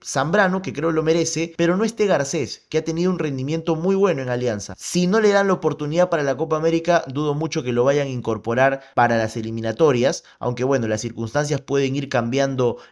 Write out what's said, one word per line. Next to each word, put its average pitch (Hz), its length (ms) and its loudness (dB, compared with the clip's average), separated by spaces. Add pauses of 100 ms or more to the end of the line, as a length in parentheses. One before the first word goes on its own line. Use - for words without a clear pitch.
Zambrano, 180 580 0
que 135 120 -8
creo 160 180 -2
lo 160 120 0
merece, 165 540 0
pero 170 200 2
no 208 60 2
esté 220 220 0
Garcés, 143 640 -2
que 156 80 -2
ha 160 60 0
tenido 165 280 0
un 170 80 -2
rendimiento 156 560 -2
muy 180 200 0
bueno 185 260 2
en 127 80 -6
Alianza. 117 480 -4
Si 180 300 0
no 214 120 4
le 214 100 6
dan 202 180 4
la 190 60 4
oportunidad 156 560 0
para 156 140 0
la 135 140 0
Copa 156 200 -2
América, 165 500 2
dudo 147 260 -2
mucho 156 300 -4
que 123 100 -2
lo 120 100 2
vayan 139 240 2
a 131 40 -8
incorporar 123 680 0 (120)
para 120 240 4
las 113 200 -2
eliminatorias, 117 840 0 (160)
aunque 120 240 -2
bueno, 131 240 0
las 107 140 -2
circunstancias 131 600 -4
pueden 135 340 0
ir 139 140 -6
cambiando 127 680 0 (140)